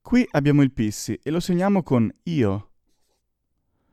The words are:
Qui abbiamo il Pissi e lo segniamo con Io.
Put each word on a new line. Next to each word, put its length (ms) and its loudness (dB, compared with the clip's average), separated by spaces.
Qui 300 2
abbiamo 320 4
il 80 2
Pissi 500 -6
e 80 -8
lo 100 -2
segniamo 440 0
con 280 0
Io. 480 -2